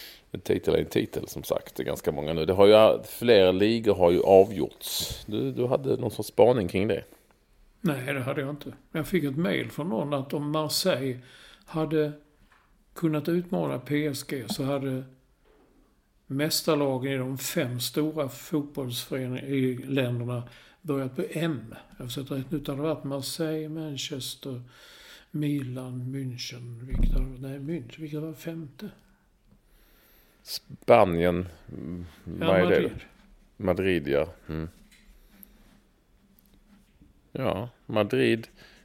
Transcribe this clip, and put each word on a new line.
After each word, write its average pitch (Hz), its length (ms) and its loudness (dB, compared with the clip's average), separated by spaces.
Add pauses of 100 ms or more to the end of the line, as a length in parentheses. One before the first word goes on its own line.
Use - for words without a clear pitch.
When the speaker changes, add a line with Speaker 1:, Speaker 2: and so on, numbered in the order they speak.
(300)
Speaker 1:
En - 100 -10
titel - 340 0
är 80 40 4
en 80 80 0
titel, - 420 -4
som - 140 -12
sagt, - 320 -6
det - 80 -8
är - 20 -4
ganska - 280 -4
många 76 200 -4
nu. 82 140 0
Det 92 60 6
har 98 140 10
ju, 104 380 10
fler 101 480 6
ligor 104 420 4
har 90 160 6
ju 90 120 4
avgjorts. - 1040 4
Du, 123 260 -4
du 123 140 -2
hade 131 300 0
någon 117 140 -4
sorts - 180 -8
spaning 113 400 4
kring 101 200 0
det? 101 160 -2 (760)
Speaker 2:
Nej, 143 340 -4
det 139 60 -4
hade 135 200 -4
jag 135 100 -6
inte. 143 220 -12 (200)
Jag 156 140 -4
fick 180 180 0
ett 139 120 -2
mail 156 340 -2
från 151 180 -6
någon 147 260 -2
att 135 200 -4
om 147 160 -4
Marseille 151 680 -2 (480)
hade 151 460 0 (840)
kunnat 156 340 0
utmana 170 500 -2
P 147 280 -2
S 139 220 -6
G 131 200 -6
så - 140 -4
hade 135 420 -4 (1200)
mästarlagen 139 840 0
i 135 40 -2
de 131 220 -4
fem 123 420 -4
stora 151 480 -2
fotbollsföreningarna 131 1120 -6
i 135 340 0
länderna 123 680 -2 (400)
börjat 135 340 -4
på - 140 -2
M. 151 440 -4 (220)
Jag 131 80 -12
har 120 60 -10
sett 131 200 -8
rätt 131 200 -6
nu, 160 80 -4
det 147 140 -6
hade 139 100 -6
varit 151 220 -4
Marseille, 156 640 -6
Manchester, 139 920 -8 (680)
Milan, 127 720 -4
München, 123 840 -10
vilket 135 260 4
hade, 135 120 2 (240)
nej, 139 100 -8
München, 147 420 -8
vilket 151 200 -6
var 160 120 -8
femte? 165 580 -12 (1500)
Speaker 1:
Spanien, 90 1080 4 (240)
mm, 87 340 -10 (340)
Speaker 2:
Ja, 90 60 0
Speaker 1:
vad 92 140 6
är - 20 6
det? 90 40 4
Speaker 2:
Madrid. - 340 2 (560)
Speaker 1:
Madrid, 90 520 0
ja. 71 200 2 (200)
Mm. 80 200 -6 (2750)
Ja, 120 360 -4 (180)
Madrid, 113 640 0 (360)